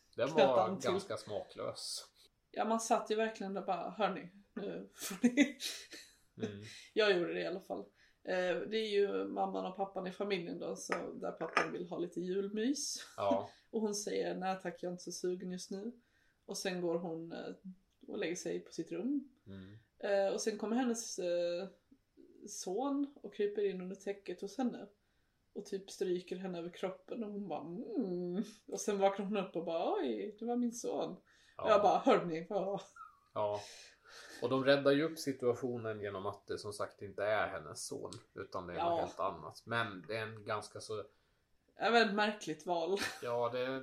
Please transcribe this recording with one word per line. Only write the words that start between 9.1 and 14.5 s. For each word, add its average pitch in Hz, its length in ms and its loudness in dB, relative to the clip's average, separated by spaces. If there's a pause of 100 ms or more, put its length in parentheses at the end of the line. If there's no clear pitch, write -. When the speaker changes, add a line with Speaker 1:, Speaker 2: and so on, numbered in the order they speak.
Speaker 2:
mamman 190 380 0
och 185 100 -4
pappan 196 320 -2
i 185 40 -2
familjen 175 480 -2
då, 190 160 -4
så - 180 -6 (200)
där - 180 -4
pappan - 400 0
vill 180 160 -4
ha 175 100 -6
lite 175 240 -4
julmys. 208 760 0 (200)
Speaker 1:
Ja. - 320 2 (100)
Speaker 2:
<laughs> - 100 -20
Och 226 120 -2
hon 208 140 0
säger, 190 400 0
"Nej 185 280 0